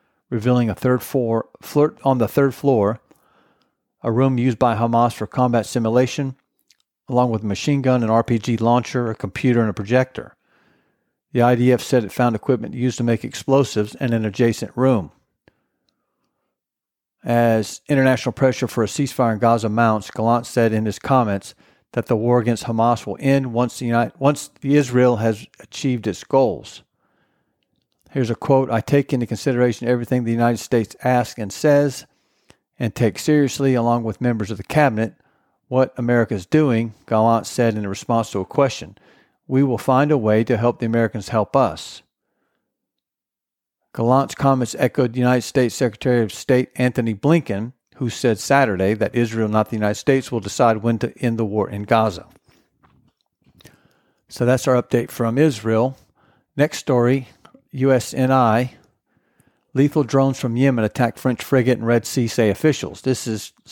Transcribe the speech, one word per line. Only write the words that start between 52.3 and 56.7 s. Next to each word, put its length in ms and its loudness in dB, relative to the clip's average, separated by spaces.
So 180 -4
that's 220 2
our 140 4
update 300 -2
from 260 -2
Israel. 580 0
Next 220 0